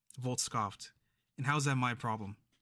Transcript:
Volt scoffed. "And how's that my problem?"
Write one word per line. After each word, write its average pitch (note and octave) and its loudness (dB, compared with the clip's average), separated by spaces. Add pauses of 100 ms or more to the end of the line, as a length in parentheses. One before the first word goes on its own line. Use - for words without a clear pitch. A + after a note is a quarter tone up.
(180)
Volt B2 0
scoffed. - -2 (440)
"And C3 -2
how's C#3+ 4
that C#3 4
my B2 2
problem?" G#2+ -4 (240)